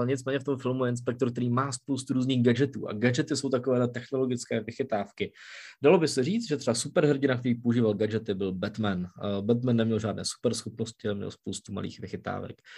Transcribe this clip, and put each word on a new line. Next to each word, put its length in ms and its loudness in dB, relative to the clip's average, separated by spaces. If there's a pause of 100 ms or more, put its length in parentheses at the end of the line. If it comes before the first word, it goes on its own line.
Eh, 20 0
nicméně 340 -2
v 40 -10
tom 140 -2
filmu 280 0
je 60 2
inspektor, 400 0
který 180 -2
má 220 0
spoustu 420 -4
různých 300 2
gadgetů. 460 2
A 40 -6
gadgety 420 2
jsou 140 -2
takové 380 2
technologické 720 -4
vychytávky. 720 -4 (500)
Dalo 160 8
by 80 4
se 160 0
říct, 240 -2
že 100 0
třeba 180 0
superhrdina, 640 2
který 180 0
používal 380 4
gadgety, 400 0
byl 180 -2
Batman. 560 -2
Eh, 340 -4
Batman 340 2
neměl 240 2
žádné 260 -4
superschopnosti, 840 -6
ale 80 -2
měl 160 -6
spoustu 420 -12
malých 260 -8
vychytávek. 560 -8 (220)